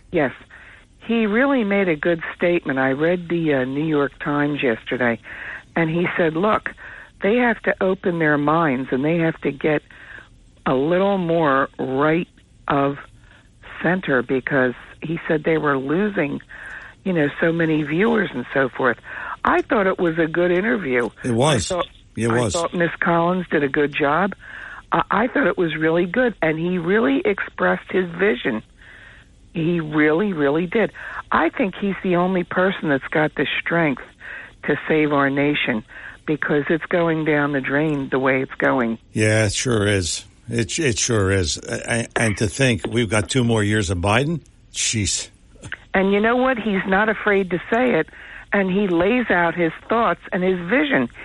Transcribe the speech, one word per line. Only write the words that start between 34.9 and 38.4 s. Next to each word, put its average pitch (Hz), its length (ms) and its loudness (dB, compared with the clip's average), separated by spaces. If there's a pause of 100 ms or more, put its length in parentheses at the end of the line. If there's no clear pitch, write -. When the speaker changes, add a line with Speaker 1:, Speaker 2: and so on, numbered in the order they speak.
Speaker 1:
our 139 180 2
nation 143 540 0 (420)
because 147 420 0
it's 165 180 0
going 165 380 0
down 147 280 0
the 139 80 -2
drain 139 500 -2
the 135 80 0
way 131 240 2